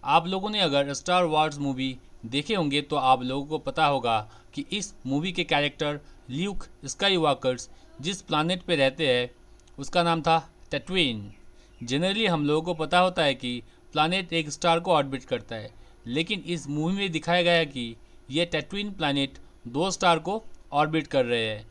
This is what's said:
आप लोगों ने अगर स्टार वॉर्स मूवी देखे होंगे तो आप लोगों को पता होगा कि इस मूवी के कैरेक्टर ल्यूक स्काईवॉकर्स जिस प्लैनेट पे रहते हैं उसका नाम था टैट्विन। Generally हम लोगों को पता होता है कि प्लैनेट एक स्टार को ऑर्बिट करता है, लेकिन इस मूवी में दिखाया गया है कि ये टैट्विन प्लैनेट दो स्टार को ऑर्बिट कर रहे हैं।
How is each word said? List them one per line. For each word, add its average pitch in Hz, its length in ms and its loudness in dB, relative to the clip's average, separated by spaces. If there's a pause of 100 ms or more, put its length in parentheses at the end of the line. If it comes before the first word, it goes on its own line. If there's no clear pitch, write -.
आप 160 220 4
लोगों 190 220 -4
ने 208 100 -4
अगर 143 340 2
स्टार 180 320 2
वॉर्स 156 320 2
मूवी 131 400 -4 (280)
देखे 147 300 -4
होंगे 147 260 0
तो 143 140 -4
आप 131 260 4
लोगों 135 240 -4
को 156 140 -6
पता 147 260 0
होगा 120 320 2 (360)
कि 143 180 -6
इस 202 220 -6 (120)
मूवी 147 260 -2
के 175 120 -2
कैरेक्टर 147 560 -2 (320)
ल्यूक 185 340 -4 (200)
स्काईवॉकर्स 147 840 0 (300)
जिस 170 220 -6
प्लैनेट 165 420 -2
पे 175 120 0
रहते 139 320 2
हैं 123 220 2 (480)
उसका 170 260 0
नाम 165 180 2
था 160 160 4 (340)
टैट्विन। 143 520 0 (580)
Generally 180 460 0
हम 160 180 2
लोगों 151 180 2
को 175 120 -4
पता 160 240 2
होता 180 240 2
है 139 120 4
कि 123 260 -6 (320)
प्लैनेट 165 400 0
एक 160 160 -2
स्टार 170 300 2
को 180 140 2
ऑर्बिट 135 320 0
करता 117 300 -6
है, 107 140 -10 (380)
लेकिन 165 400 -4
इस 165 220 -6
मूवी 156 260 -2
में 196 160 -2
दिखाया 170 300 2
गया 175 120 4
है 165 140 4
कि 120 280 -8 (340)
ये 156 180 0
टैट्विन 196 460 -6
प्लैनेट 139 440 -2 (320)
दो 156 220 -2
स्टार 175 280 4
को 196 240 -4 (300)
ऑर्बिट 156 340 2
कर 131 180 2
रहे 117 200 2
हैं। 107 260 -6